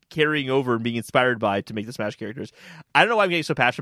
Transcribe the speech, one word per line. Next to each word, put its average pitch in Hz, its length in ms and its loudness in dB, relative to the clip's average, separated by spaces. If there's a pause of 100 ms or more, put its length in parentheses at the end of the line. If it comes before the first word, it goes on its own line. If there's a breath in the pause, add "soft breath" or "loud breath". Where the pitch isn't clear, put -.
(120)
carrying 151 400 0
over 131 240 2
and 113 80 -2
being 117 140 -2
inspired 123 420 0
by 101 220 0
to - 120 -10
make 110 140 -8
the 120 60 -12
Smash 107 240 -8
characters. 107 340 -12 (420 loud breath)
I 143 80 6
don't 202 80 4
know 233 80 0
why 208 60 4
I'm 190 60 2
getting 175 140 0
so 147 120 -2
passionate 123 260 2